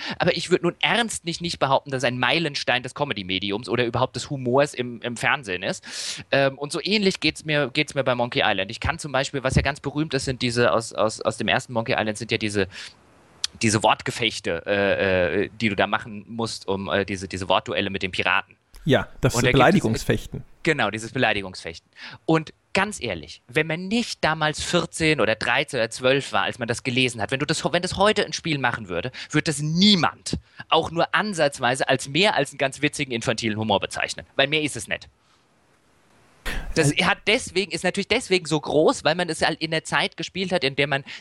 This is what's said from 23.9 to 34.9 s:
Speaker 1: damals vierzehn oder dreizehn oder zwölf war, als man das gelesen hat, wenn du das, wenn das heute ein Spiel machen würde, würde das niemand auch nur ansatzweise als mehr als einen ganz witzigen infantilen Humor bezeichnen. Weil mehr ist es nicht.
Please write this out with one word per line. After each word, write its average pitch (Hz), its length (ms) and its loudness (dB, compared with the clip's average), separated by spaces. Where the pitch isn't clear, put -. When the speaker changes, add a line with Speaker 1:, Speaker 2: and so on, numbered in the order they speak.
Speaker 1:
damals 156 400 0
vierzehn 160 560 2
oder 107 160 4
dreizehn 127 440 0
oder 113 100 0
zwölf 131 420 2
war, 98 120 2
als 98 160 -4
man 120 80 -4
das 117 160 -2
gelesen 123 380 0
hat, 101 100 -2
wenn 135 80 -2
du 147 60 0
das, 160 200 -2
wenn 170 160 2
das 180 160 -6
heute 202 260 4
ein 156 100 -4
Spiel 151 260 -4
machen 120 280 -2
würde, 87 240 -4
würde 151 140 2
das 147 140 -2
niemand 165 800 2
auch 151 220 4
nur 165 220 0
ansatzweise 151 760 0
als 131 180 0
mehr 170 280 2
als 139 160 0
einen 139 80 -20
ganz 131 220 -2
witzigen 143 300 -2
infantilen 113 460 -2
Humor 107 220 2
bezeichnen. - 460 -6
Weil 139 120 4
mehr 151 140 0
ist 143 140 -2
es 113 120 -10
nicht. 90 220 -6